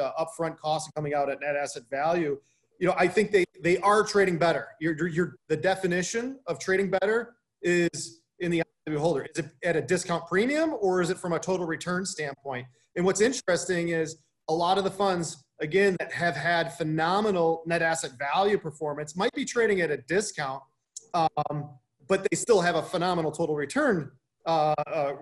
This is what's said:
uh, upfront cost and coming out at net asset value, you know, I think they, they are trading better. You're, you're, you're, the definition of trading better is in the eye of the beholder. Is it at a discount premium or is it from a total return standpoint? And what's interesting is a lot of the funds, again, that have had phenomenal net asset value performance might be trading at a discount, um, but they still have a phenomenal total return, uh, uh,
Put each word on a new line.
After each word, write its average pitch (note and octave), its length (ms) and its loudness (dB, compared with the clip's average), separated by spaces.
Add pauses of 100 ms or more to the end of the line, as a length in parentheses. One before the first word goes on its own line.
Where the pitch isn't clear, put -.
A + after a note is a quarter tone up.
uh, C3 180 -2
upfront D#3+ 380 -4
cost D#3 300 -4
and - 80 -14
coming D3 180 -4
out C#3+ 160 0
at C3+ 100 -4
net C#3+ 160 -4
asset C#3+ 360 -6
value, D3+ 480 0 (400)
you F3+ 80 2
know, F#3 100 4
I F3+ 100 4
think G3+ 240 2
they, F#3 140 6 (160)
they F3 180 4
are G#3 240 6
trading F#3 360 2
better. D#3 300 2 (100)
You're, D#3+ 180 -2
you're, E3+ 100 -2
you're, D#3+ 280 -2 (140)
the D#3 80 0
definition F#3 880 -2
of B3 100 -4
trading F#3+ 320 0
better G#3+ 460 0 (260)
is F3 600 0 (180)
in F3 120 -2
the E3 80 2
eye - 20 2
of - 60 -4 (180)
the D#3 60 -4
beholder. D3+ 320 0
Is - 160 -10
it - 80 -4 (160)
at E3+ 120 2
a D3+ 60 0
discount E3+ 460 -2
premium C#4+ 520 0
or F#3 220 2
is E3 80 0
it F#3 80 -2
from F3 160 -4
a D#3+ 60 0
total F3+ 260 -2
return F3 400 -4
standpoint? C#3 640 -8 (280)
And F3+ 80 0
what's F#3+ 180 4
interesting F3 680 0
is D#3+ 280 -2 (300)
a D#3+ 60 -2
lot F3 240 2
of G3 60 2
the F#3+ 80 -2
funds, F#3 520 -2 (160)
again, F#3 400 4
that - 140 -8
have E3 220 0
had E3 420 0
phenomenal E3 880 2
net E3 160 0
asset D#3+ 360 0
value F3 400 2
performance D3+ 580 -6
might G#3 180 0
be C#4+ 100 -4
trading G#3+ 380 2
at D#3 100 0
a C#3 60 -2
discount, C#3+ 640 -4 (540)
um, D3+ 560 -2 (360)
but F#3+ 220 2
they E3+ 80 -2
still G#3 240 4
have F3 140 2
a D#3 60 0
phenomenal E3+ 500 0
total D3+ 240 -2
return, G3 560 0 (340)
uh, D#3 280 2 (140)
uh, C#3+ 340 -2